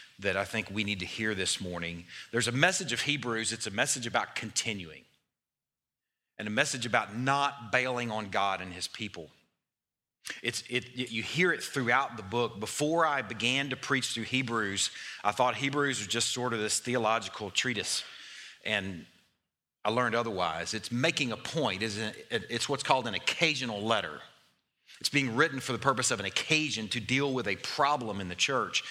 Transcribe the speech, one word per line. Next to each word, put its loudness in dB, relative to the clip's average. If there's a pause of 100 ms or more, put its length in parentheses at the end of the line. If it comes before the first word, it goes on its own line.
(200)
that 2
I 2
think -4
we 0
need -2
to -6
hear -2
this 0
morning. -6 (260)
There's 2
a 0
message 4
of 0
Hebrews. 0
It's -6
a -6
message 0
about -2
continuing -4 (1400)
and -6
a -4
message 2
about 2
not 2
bailing 2
on -2
God 2
and -8
his -6
people. -8 (1120)
It's, -2
it, 0 (120)
y-, -4
you -4
hear 2
it -6
throughout 0
the -8
book. 0
Before 2
I 2
began 0
to -4
preach 0
through -4
Hebrews, 0 (340)
I 4
thought 4
Hebrews 0
was -6
just 0
sort 0
of 0
this 0
theological 0
treatise, 0 (640)
and 0 (800)
I 2
learned 2
otherwise. 0
It's -6
making 0
a -4
point, -2
isn't -2
it? -8
It, -2
it's -2
what's -2
called 4
an -4
occasional 0
letter. 2 (800)
It's -2
being 2
written 2
for -2
the 0
purpose 4
of 0
an -2
occasion 0
to -2
deal 2
with 0
a 2
problem 0
in -4
the -4
church. 2